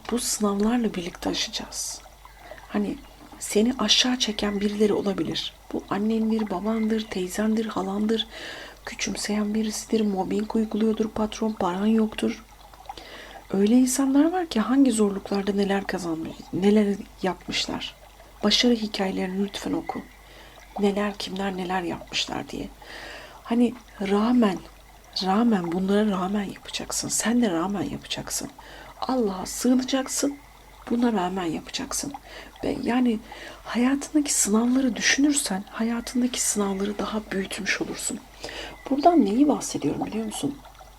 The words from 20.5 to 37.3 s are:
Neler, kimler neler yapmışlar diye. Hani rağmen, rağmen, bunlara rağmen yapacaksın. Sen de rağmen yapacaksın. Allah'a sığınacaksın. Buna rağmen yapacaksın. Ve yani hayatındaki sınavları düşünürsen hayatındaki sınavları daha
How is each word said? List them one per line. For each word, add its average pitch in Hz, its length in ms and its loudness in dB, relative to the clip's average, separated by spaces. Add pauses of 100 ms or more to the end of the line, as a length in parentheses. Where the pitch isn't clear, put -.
Neler, 202 360 0
kimler 190 420 -6
neler 185 260 -4
yapmışlar - 640 -6
diye. - 200 -8 (760)
Hani 233 320 2 (260)
rağmen, 208 580 4 (640)
rağmen, 190 480 4
bunlara 202 380 2
rağmen 190 320 0
yapacaksın. - 640 -6
Sen 240 340 2
de 214 80 4
rağmen 175 320 0
yapacaksın. - 680 -6 (500)
Allah'a 208 460 0
sığınacaksın. 262 920 0 (520)
Buna 240 220 2
rağmen 185 320 0
yapacaksın. - 680 -6 (520)
Ve - 180 0
yani 240 360 2 (460)
hayatındaki 277 680 0
sınavları 240 640 2
düşünürsen 269 760 2
hayatındaki 233 720 -2
sınavları 202 560 0
daha 214 220 -2 (100)